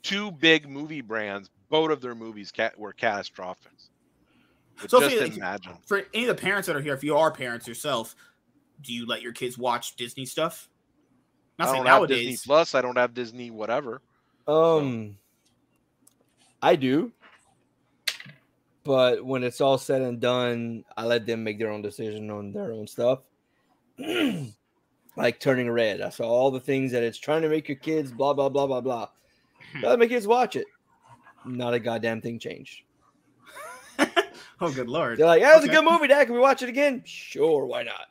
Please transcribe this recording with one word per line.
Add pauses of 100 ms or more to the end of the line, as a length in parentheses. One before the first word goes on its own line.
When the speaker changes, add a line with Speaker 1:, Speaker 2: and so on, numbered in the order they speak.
Speaker 1:
two
big
movie
brands, (180)
both
of
their
movies
ca-,
were
catastrophic. (1040)
So
Speaker 2:
So
Speaker 1:
just
Speaker 2:
if
you,
Speaker 1:
imagine.
Speaker 2:
for (120)
any
of
the
parents
that
are
here,
if
you
are
parents
yourself, (640)
do
you
let
your
kids
watch
Disney
stuff? (920)
Not
Speaker 1:
I
Speaker 2:
saying
Speaker 1:
don't
have
Speaker 2:
nowadays.
Speaker 1:
Disney
Plus.
I
don't
have
Disney
whatever. (480)
Speaker 3:
Um,
Speaker 1:
So. (560)
Speaker 3:
I
do. (1700)
But
when
it's
all
said
and
done, (120)
I
let
them
make
their
own
decision
on
their
own
stuff. (800)
<clears throat> (680)
Like
Turning
Red.
I
saw
all
the
things
that
it's
trying
to
make
your
kids,
blah,
blah,
blah,
blah,
blah. (720)
Let
my
kids
watch
it. (800)
Not
a
goddamn
thing
changed. (1160)
Speaker 2:
<laughs> (540)
Oh,
good
lord.
Speaker 3:
They're
like,
"Yeah,
it
was
a
Speaker 2:
Okay.
Speaker 3:
good
movie,
Dad.
Can
we
watch
it
again?"
Sure,
why
not?